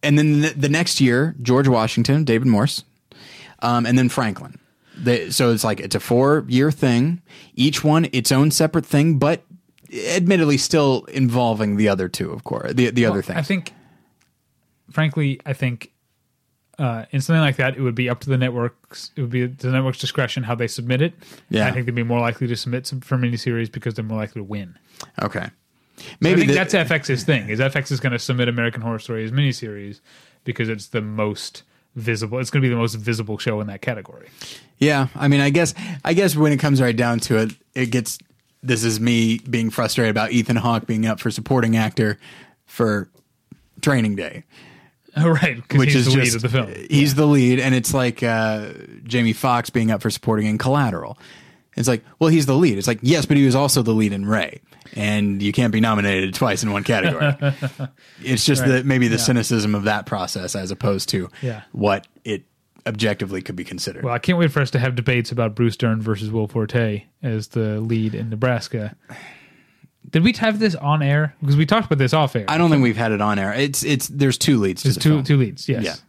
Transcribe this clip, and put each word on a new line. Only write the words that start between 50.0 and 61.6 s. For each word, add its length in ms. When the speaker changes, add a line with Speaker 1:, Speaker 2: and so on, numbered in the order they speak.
Speaker 1:
for 80
supporting 380
in 100
Collateral. 600
It's 140
like, 120
well, 120
he's 160
the 100
lead. 220
It's 100
like, 140
yes, 240
but 120
he 80
was 80
also 280
the 120
lead 200
in 120
Ray, 360
and 480
you 80
can't 220
be 80
nominated 520
twice 300
in 80
one 120
category. 600
Speaker 2:
<laughs> 460
Speaker 1:
It's 220
just 160
Speaker 2:
Right. 80
Speaker 1:
that 160
maybe 240
the 80
Speaker 2:
Yeah. 60
Speaker 1:
cynicism 520
of 80
that 220
process 500
as 160
opposed 380
to 200
Speaker 2:
Yeah. 200